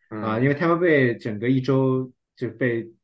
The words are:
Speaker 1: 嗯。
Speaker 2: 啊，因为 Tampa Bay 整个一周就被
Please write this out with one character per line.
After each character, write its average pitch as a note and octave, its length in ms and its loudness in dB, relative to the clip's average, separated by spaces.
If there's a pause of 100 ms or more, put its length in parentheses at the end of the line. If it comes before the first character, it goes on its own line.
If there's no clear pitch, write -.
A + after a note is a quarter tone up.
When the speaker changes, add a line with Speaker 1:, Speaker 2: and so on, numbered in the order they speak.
(100)
Speaker 1:
嗯。 G#2+ 120 -10
Speaker 2:
啊， A2 160 -2
因 C3 100 2
为 C#3+ 60 2
Tampa E3 240 0
Bay C#3 420 2
整 G#2+ 180 -6
个 A#2 100 -4
一 C3 120 2
周 C3 500 0 (260)
就 A#2+ 140 -6
被 A2+ 360 -4 (180)